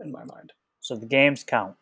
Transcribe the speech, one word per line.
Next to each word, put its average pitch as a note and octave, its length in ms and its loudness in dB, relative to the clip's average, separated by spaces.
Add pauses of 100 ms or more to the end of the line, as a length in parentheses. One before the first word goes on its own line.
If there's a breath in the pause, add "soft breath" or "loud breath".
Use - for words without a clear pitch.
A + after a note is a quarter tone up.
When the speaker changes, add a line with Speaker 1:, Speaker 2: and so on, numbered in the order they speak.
Speaker 1:
in D#3 100 -12
my - 120 -16
mind. - 280 -20 (280)
Speaker 2:
So - 160 -8
the A2+ 100 -12
games C#3 380 4
count, G2 380 -2